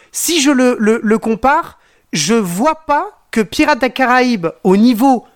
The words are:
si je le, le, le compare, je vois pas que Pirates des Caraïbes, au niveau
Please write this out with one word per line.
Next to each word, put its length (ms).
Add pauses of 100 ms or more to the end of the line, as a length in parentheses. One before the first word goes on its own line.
(120)
si 300
je 80
le, 280
le, 240
le 160
compare, 600 (340)
je 220
vois 520
pas 260 (180)
que 100
Pirates 400
des 100
Caraïbes, 560 (180)
au 120
niveau 480 (120)